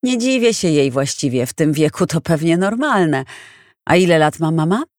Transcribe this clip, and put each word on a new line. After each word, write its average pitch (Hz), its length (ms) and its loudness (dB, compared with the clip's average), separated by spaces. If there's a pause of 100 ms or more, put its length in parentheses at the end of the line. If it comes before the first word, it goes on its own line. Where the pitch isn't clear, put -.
„Nie 254 160 -2
dziwię 240 360 0
się - 140 -2
jej 143 220 2
właściwie, 127 560 -2
w - 80 -12
tym 156 180 0
wieku 156 340 0
to 160 140 -2
pewnie 165 360 0
normalne. 196 680 0 (600)
A 165 120 2
ile 170 220 4
lat 151 220 2
ma 156 100 0
mama?” 165 320 0 (160)